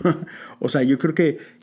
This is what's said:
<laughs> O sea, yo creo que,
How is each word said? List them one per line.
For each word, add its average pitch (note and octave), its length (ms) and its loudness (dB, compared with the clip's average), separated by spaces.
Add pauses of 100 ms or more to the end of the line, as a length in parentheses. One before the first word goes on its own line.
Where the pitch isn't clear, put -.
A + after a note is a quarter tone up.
<laughs> - 240 0 (320)
O - 80 -2
sea, C3 160 2
yo C3 160 2
creo D#3 160 0
que, D#3+ 220 2 (240)